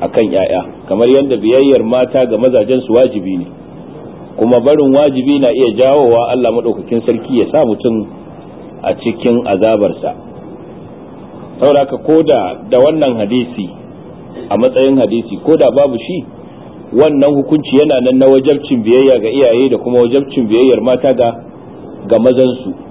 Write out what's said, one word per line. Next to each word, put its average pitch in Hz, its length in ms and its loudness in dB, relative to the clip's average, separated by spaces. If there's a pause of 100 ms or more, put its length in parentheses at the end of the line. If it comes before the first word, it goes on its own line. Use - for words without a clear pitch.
akan 98 320 0
'ya'ya, 92 280 -2 (280)
kamar 110 200 0
yadda 135 280 2
biyayyar 123 480 2
mata 127 420 0
ga 110 120 -2
mazajen 123 500 0
su 110 40 0
wajibi 107 440 0
ne. 85 100 -8 (920)
Kuma 120 240 2
barin 139 360 2
wajibi 139 420 2
na 135 140 2
iya 123 200 2
jawowa 120 580 2
Allah 123 220 0
madaukakin 117 540 -4
sarki 117 340 -2
ya 117 80 0
sa 151 160 0
mutum 110 400 -2 (800)
a 95 160 -2
cikin 120 480 -2
azabarsa. 101 640 0 (1500)
Saboda 143 280 4
haka, 131 80 -6
ko 156 260 2
da, 123 460 -2
da 123 100 0
wannan 143 380 2
hadisi 110 480 -4 (880)
a 104 80 -2
matsayin 131 400 2
hadisi, 110 400 -4
ko 156 160 2
da 139 160 2
babu 135 240 0
shi, 175 220 -8 (720)
wannan 143 400 2
hukunci 139 480 0
yana 147 240 2
nan 127 160 2
na 135 80 6
wajabcin 135 560 2
biyayya 127 400 4
ga 113 80 -2
iyaye 131 400 2
da 110 60 0
kuma 123 260 2
wajabcin 139 480 -2
biyayyar 120 320 4
mata 127 320 0
ga, 120 140 0 (760)
ga 113 140 2
mazansu. 123 540 0 (160)